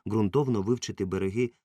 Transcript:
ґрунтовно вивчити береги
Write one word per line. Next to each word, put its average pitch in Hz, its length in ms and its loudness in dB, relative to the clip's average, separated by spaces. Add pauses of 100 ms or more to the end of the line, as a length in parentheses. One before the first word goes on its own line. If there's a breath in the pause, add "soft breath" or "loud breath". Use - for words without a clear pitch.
ґрунтовно 110 540 2
вивчити 104 440 -2
береги 98 460 -2 (140 soft breath)